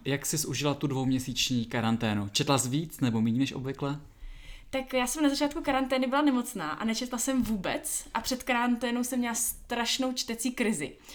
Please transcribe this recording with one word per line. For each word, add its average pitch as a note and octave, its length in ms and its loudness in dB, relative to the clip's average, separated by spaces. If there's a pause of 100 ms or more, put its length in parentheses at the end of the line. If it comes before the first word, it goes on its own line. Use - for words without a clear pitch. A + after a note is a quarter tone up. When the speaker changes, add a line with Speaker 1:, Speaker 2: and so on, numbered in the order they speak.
Speaker 1:
jak C#3 200 -2
jsi - 220 -2
užila C#3 260 0
tu C#3+ 140 -2
dvouměsíční C3 800 0
karanténu? A2+ 680 2
Četla C#3+ 260 4
jsi B2+ 120 2
víc D#3 300 -2
nebo A2+ 220 2
míň A2+ 160 4
než C3 160 2
obvykle? C#3 460 -4 (680)
Speaker 2:
Tak C4 240 -4
já B3 140 2
jsem D#4 160 0
na C#4+ 60 8
začátku C#4+ 320 0
karantény C4 460 2
byla C4+ 140 2
nemocná A#3 500 2
a - 140 -4
nečetla A#3 320 -2
jsem C4 260 2
vůbec - 720 -2
a - 80 0
před B3+ 220 -2
karanténou A#3+ 600 2
jsem B3 160 -2
měla A#3 160 0
strašnou A#3+ 800 -2
čtecí B3 380 -2
krizi. G3+ 400 0 (240)